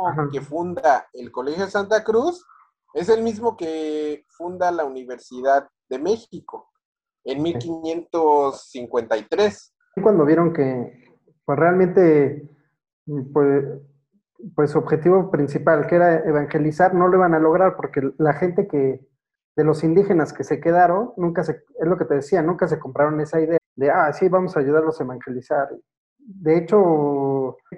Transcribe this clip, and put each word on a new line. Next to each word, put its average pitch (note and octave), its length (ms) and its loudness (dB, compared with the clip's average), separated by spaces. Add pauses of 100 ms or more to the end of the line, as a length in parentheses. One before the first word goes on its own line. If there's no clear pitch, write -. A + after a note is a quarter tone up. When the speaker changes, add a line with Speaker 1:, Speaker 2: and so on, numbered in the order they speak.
Speaker 1:
Ajá. D3+ 240 -4
Speaker 2:
que C3+ 100 -8
funda D#3 720 -2
el B2 180 -16
Colegio D3+ 340 -6
de F#3 60 -8
Santa G#3 320 -2
Cruz, C4+ 420 -2 (480)
es E3+ 160 -4
el A3+ 140 2
mismo A3+ 320 -4
que D3+ 760 -6
funda F3+ 420 -6
la E3 140 -4
Universidad C3 840 -4 (220)
de C3 100 -8
México - 720 -8 (520)
en C3 140 -8
Speaker 1:
Sí. D3 60 -4
Speaker 2:
mil E3+ 160 -4
quinientos D#3+ 1120 -2
cincuenta A#2 480 -4
y G#2+ 100 -10
tres. - 480 -2 (200)
Speaker 1:
Y F#3 60 -4
cuando G3 240 4
vieron E3 260 4
que, C3 640 -6 (300)
pues, C#3+ 140 -2
realmente, E3+ 880 4 (840)
pues, C#3+ 320 2 (880)
pues, D3 160 2
su D#3+ 80 0
objetivo F3 500 2
principal, D3 580 0
que F3 80 0
era F3 240 4
evangelizar, D3+ 760 0
no F3+ 140 4
lo F3+ 100 4
iban F3+ 160 4
a D#3+ 60 2
lograr, F3+ 360 4
porque - 260 -6 (160)
la D#3 160 2
gente F3+ 340 -2
que, C3+ 400 -2 (480)
de D3+ 80 2
los D3+ 200 2
indígenas E3 500 2
que - 100 -8
se C#3+ 160 -4
quedaron, F3 580 2
nunca E3+ 260 -2
se, D#3 200 -8 (160)
es D#3+ 80 -2
lo F3+ 100 0
que F3+ 80 -2
te D3 100 0
decía, D3+ 260 0
nunca E3+ 260 0
se D3+ 120 -2
compraron D3 420 -2
esa D#3 180 -2
idea D#3+ 200 2 (160)
de, C#3 160 0
"Ah, E3 220 2
sí, F#3+ 160 2
vamos F#3 260 0
a D#3 60 0
ayudarlos D#3 380 0
a D3+ 40 -4
evangelizar". B2+ 680 -6 (480)
De E3 400 -2
hecho, C#3+ 1000 0 (200)